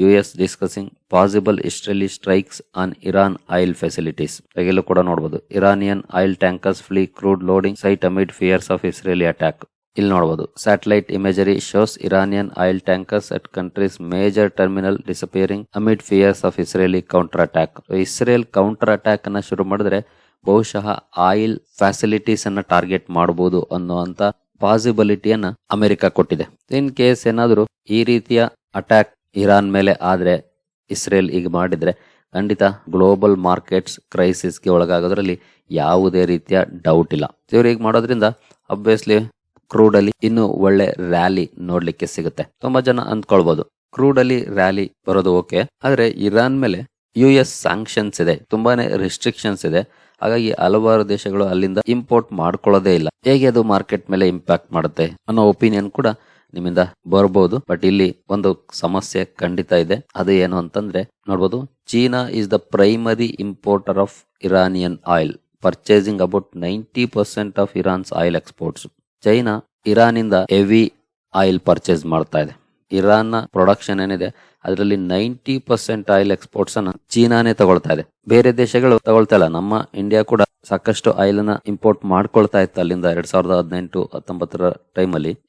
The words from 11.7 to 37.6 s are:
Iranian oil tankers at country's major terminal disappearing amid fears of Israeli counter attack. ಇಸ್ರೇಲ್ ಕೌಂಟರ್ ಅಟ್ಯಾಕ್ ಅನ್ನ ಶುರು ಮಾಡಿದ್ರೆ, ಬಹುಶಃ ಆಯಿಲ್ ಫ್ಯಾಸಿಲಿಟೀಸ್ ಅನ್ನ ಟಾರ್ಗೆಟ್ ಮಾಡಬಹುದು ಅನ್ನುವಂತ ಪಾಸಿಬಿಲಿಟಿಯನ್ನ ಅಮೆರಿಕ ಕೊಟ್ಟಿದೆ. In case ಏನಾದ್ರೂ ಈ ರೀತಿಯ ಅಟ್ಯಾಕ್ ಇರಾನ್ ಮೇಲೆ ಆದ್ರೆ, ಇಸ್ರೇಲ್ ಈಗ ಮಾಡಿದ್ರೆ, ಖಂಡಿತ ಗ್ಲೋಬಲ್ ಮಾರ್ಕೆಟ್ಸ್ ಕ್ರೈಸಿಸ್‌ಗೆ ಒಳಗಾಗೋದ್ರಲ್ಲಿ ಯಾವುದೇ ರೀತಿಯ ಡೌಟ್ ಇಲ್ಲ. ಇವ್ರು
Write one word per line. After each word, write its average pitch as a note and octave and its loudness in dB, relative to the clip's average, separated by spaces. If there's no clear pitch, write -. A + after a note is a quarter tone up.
Iranian G2 0
oil F#2 -2
tankers F#2+ -4
at - -8
country's F#2 -6
major G2 0
terminal F#2+ -2
disappearing F#2+ -4
amid G#2+ -2
fears G2 2
of F2+ -4
Israeli F#2 0
counter E2+ 0
attack. - -4
ಇಸ್ರೇಲ್ A#2+ 0
ಕೌಂಟರ್ G#2 -2
ಅಟ್ಯಾಕ್ G#2 -2
ಅನ್ನ G2+ -6
ಶುರು G2 -4
ಮಾಡಿದ್ರೆ, G2 -2
ಬಹುಶಃ G#2 0
ಆಯಿಲ್ G#2+ 0
ಫ್ಯಾಸಿಲಿಟೀಸ್ G#2+ -2
ಅನ್ನ G2+ -4
ಟಾರ್ಗೆಟ್ F2+ -2
ಮಾಡಬಹುದು F2 0
ಅನ್ನುವಂತ F2 -6
ಪಾಸಿಬಿಲಿಟಿಯನ್ನ G#2+ 0
ಅಮೆರಿಕ G#2 0
ಕೊಟ್ಟಿದೆ. E2+ -2
In C#3 -2
case B2 0
ಏನಾದ್ರೂ A2+ 2
ಈ A2+ 0
ರೀತಿಯ A#2 2
ಅಟ್ಯಾಕ್ G#2+ 2
ಇರಾನ್ G2+ 2
ಮೇಲೆ G2 2
ಆದ್ರೆ, F2+ -2
ಇಸ್ರೇಲ್ F#2+ 0
ಈಗ F2+ -2
ಮಾಡಿದ್ರೆ, F2 -2
ಖಂಡಿತ G2+ -2
ಗ್ಲೋಬಲ್ G2 4
ಮಾರ್ಕೆಟ್ಸ್ F2+ -2
ಕ್ರೈಸಿಸ್‌ಗೆ F2+ -2
ಒಳಗಾಗೋದ್ರಲ್ಲಿ F2+ 0
ಯಾವುದೇ F2+ 2
ರೀತಿಯ F2 0
ಡೌಟ್ D#2+ 2
ಇಲ್ಲ. D2 -4
ಇವ್ರು A#2+ 4